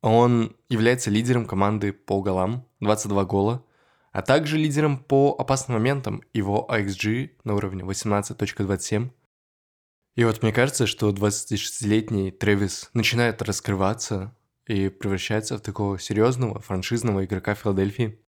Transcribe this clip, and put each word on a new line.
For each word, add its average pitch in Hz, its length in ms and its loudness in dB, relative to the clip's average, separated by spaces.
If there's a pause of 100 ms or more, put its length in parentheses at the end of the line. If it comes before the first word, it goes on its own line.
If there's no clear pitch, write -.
Он 117 520 4 (140)
является 120 420 2
лидером 117 360 2
команды 101 460 0
по - 280 -2
голам, 95 480 -2 (100)
двадцать 107 300 0
два 98 160 2
гола, 104 400 0 (480)
а 98 100 -6
также 151 360 2
лидером 151 400 2
по 139 380 4
опасным 131 420 -2
моментам, 127 440 -2 (100)
его 104 380 0
А 117 80 0
Икс 98 160 -2
Джи 110 380 -2 (100)
на 107 120 -4
уровне 98 300 -4
восемнадцать 101 520 -2
точка - 280 -4
двадцать 95 220 -2
семь. 117 240 -2 (1040)
И 120 100 2
вот 110 180 2
мне 110 100 2
кажется, 123 340 2
что 104 240 0
двадцатишестилетний 104 1200 -2
Трэвис 101 600 0
начинает 117 500 0
раскрываться 98 920 -2 (300)
и 98 220 0
превращается 104 680 -4
в - 20 -10
такого 101 380 -4
серьёзного 110 600 0
франшизного 101 640 -2
игрока 98 320 -2
Филадельфии. 101 640 -2 (100)